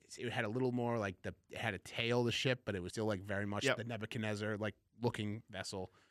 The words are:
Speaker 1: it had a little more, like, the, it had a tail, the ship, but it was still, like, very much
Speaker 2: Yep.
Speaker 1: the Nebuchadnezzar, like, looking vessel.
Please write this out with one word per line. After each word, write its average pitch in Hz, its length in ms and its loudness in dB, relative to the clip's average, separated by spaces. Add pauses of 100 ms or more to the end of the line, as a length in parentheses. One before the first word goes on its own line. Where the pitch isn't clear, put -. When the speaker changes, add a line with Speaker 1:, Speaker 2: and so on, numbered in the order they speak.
(180)
Speaker 1:
it 120 140 -4
had 123 120 2
a 104 60 2
little 127 240 2
more, 120 240 2
like, 98 240 -2
the, 90 120 -4 (160)
it - 80 -10
had 110 160 0
a 92 60 -2
tail, 120 460 2
the 117 80 2
ship, 131 320 2
but 101 100 0
it 90 80 -2
was 92 80 -4
still, 110 140 0
like, 101 160 2
very 101 240 0
much 101 180 0
Speaker 2:
Yep. 131 140 4
Speaker 1:
the 113 80 -2
Nebuchadnezzar, 107 720 -2
like, 104 180 -2 (260)
looking 110 480 0
vessel. 95 440 -6 (180)